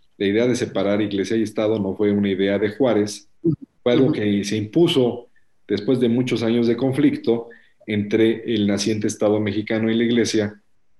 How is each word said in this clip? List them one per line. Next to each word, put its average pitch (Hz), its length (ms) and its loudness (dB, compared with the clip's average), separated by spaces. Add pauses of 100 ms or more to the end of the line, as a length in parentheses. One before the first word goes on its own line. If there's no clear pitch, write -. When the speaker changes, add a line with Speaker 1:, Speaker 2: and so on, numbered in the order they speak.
(180)
Speaker 1:
la 101 100 -2
idea 110 200 2
de 123 80 0
separar 101 460 -2
iglesia 101 360 -2
y 113 60 0
Estado 107 360 -2
no 95 160 -4
fue 104 160 2
una 101 180 2
idea 98 300 0
de 104 120 0
Juárez, 107 580 0 (540)
fue 120 100 2
algo 127 140 4
Speaker 2:
Ujú. - 60 2
Speaker 1:
que 104 300 0
se 110 140 -4
impuso 123 720 0 (380)
después 110 320 -2
de 120 100 2
muchos 120 340 0
años 117 240 2
de 117 100 2
conflicto 131 720 0 (380)
entre 107 560 0 (100)
el 104 140 0
naciente 107 400 -2
Estado 107 320 0
mexicano 107 520 -2
y 110 40 0
la 117 80 2
iglesia, 110 580 0 (380)